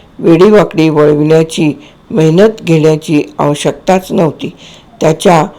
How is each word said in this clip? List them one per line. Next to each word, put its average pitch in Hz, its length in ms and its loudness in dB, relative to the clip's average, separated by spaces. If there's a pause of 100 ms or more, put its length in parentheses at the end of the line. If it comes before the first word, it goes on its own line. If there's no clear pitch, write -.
(180)
वेडीवाकडी 165 720 2
वळविण्याची 151 840 0 (380)
मेहनत 185 540 0
घेण्याची 156 580 0 (160)
आवश्यकताच 147 760 -4
नव्हती. 165 380 -4 (500)
त्याच्या 160 460 0 (120)